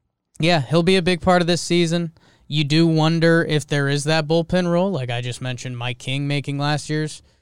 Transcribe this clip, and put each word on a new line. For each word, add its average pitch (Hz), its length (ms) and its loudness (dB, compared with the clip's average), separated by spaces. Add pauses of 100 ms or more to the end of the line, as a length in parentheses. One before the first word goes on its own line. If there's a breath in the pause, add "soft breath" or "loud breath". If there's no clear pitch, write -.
(380)
yeah, 165 220 2
he'll 151 220 0
be 190 140 4
a 185 60 2
big 175 180 0
part 180 200 4
of 170 80 -2
this 170 140 0
season. 170 500 0 (360 soft breath)
You 147 160 0
do 156 220 4
wonder 165 600 4
if 151 180 -2
there 143 220 -2
is 143 160 -2
that 156 240 0
bullpen 170 420 0
role, 180 220 0
like 127 180 -4
I 120 100 -4
just 123 200 -8
mentioned, 127 380 -8
Mike 123 200 -6
King 139 300 -4
making 143 300 -4
last 147 320 -4
year's, 156 320 -6 (200)